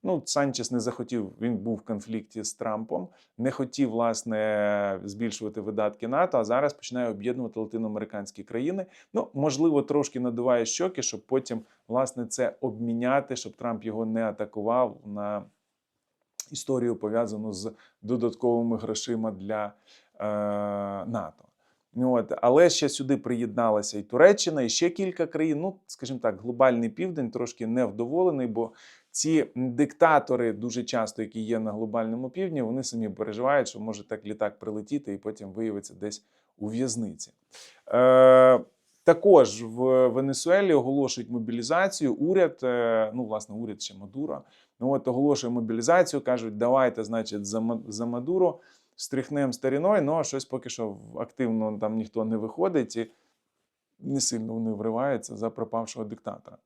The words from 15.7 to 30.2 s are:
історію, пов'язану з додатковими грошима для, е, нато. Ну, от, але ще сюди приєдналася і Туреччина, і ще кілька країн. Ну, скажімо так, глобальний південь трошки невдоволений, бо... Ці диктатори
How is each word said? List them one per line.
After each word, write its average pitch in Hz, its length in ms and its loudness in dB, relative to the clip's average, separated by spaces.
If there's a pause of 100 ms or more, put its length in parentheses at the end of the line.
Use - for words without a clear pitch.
історію, 123 460 -2
пов'язану 107 560 -2
з 101 200 -8 (300)
додатковими 117 720 0
грошима 110 540 -4
для, 104 420 -6 (480)
е, 104 60 -4 (800)
нато. 104 380 -8 (500)
Ну, 127 180 2
от, 113 200 2 (100)
але 151 280 8
ще - 180 0
сюди 135 280 0
приєдналася 113 800 0
і 101 40 -8
Туреччина, 165 600 6
і 120 60 0
ще 175 220 2
кілька 175 360 -2
країн. 156 340 -2
Ну, 190 140 -4 (120)
скажімо 131 360 -10
так, 101 180 0
глобальний 120 480 4
південь 151 420 -4
трошки 120 360 -6
невдоволений, 123 800 0
бо... 113 240 -4 (400)
Ці 156 440 0
диктатори 127 1000 2